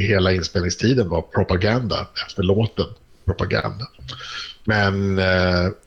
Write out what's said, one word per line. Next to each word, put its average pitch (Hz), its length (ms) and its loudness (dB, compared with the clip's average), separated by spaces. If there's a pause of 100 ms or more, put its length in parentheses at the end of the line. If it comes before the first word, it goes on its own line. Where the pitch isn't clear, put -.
hela 95 260 4
inspelningstiden 92 760 0
var 82 120 -2
Propaganda, 92 880 0 (200)
efter - 160 -4
låten 98 420 2 (400)
Propaganda. - 600 -2 (800)
Men, 98 540 2
eh, 90 480 4 (200)